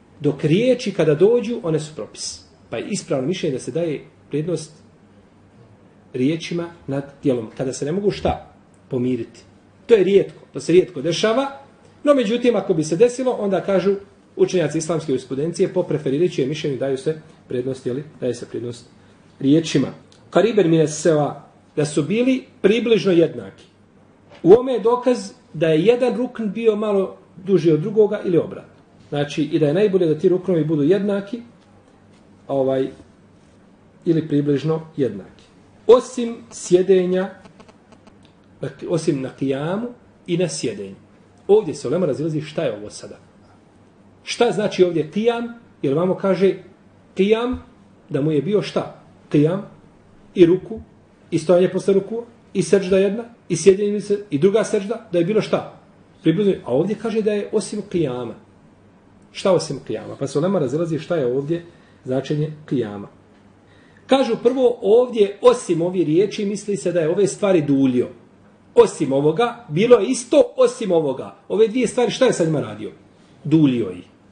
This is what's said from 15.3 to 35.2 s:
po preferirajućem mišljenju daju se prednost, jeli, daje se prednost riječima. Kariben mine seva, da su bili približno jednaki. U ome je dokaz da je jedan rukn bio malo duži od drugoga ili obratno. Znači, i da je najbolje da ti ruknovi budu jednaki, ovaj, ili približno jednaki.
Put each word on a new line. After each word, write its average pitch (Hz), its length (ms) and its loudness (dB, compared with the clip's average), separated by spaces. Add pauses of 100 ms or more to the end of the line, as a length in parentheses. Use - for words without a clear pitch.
po 180 100 0
preferirajućem 147 680 -2
mišljenju 147 280 -4
daju 131 220 -4
se 156 220 -4 (280)
prednost, 127 380 -6
jeli, 135 180 -6 (160)
daje 123 140 -2
se - 120 -14
prednost 120 400 -10 (540)
riječima. 143 480 2 (420)
Kariben 190 400 2
mine 160 180 4
seva, 151 600 -2 (280)
da 147 80 0
su 151 180 -2
bili 247 420 0 (180)
približno 208 500 2
jednaki. 123 520 0 (800)
U 165 100 8
ome 254 200 6
je 220 80 0
dokaz 240 520 0 (200)
da 160 160 0
je 160 160 4
jedan 240 320 2
rukn 226 360 -4
bio 220 240 2
malo 202 400 -2 (280)
duži 170 280 2
od 151 80 2
drugoga 208 440 2
ili 175 140 2
obratno. - 320 -4 (380)
Znači, 147 340 -4
i 156 160 -2
da 151 80 2
je 143 80 2
najbolje 190 320 2
da 151 120 0
ti 190 100 2
ruknovi 180 360 0
budu 151 180 0
jednaki, 202 600 -2 (1080)
ovaj, 135 400 0 (1160)
ili 160 240 0
približno 147 520 0 (160)
jednaki. 104 480 -6 (420)